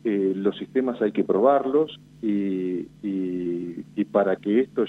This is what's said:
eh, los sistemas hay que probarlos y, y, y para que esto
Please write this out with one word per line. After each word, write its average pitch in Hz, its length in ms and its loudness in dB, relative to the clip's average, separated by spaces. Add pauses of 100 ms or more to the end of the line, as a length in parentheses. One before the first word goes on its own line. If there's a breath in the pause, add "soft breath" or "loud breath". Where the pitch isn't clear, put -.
eh, 98 320 0
los 98 220 -2
sistemas 127 460 -2
hay 104 80 2
que - 120 0
probarlos 135 760 2 (240)
y, 95 640 -2 (160)
y, 90 840 -4 (100)
y 104 100 0
para 95 320 2
que 104 240 0
esto 123 280 -2